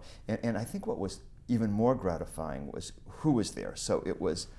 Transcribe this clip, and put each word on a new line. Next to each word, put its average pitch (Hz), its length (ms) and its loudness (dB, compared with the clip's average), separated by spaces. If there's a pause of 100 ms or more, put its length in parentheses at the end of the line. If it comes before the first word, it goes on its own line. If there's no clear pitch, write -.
(280)
and, 110 140 0
and 113 160 0
I 110 60 0
think 196 240 -4
what - 100 0
was 92 220 -4 (280)
even 113 240 4
more 113 220 6
gratifying 80 760 -2
was - 220 -8 (140)
who - 260 2
was 113 180 4
there. 50 240 -6
So - 320 2
it 92 120 0
was 82 280 0 (120)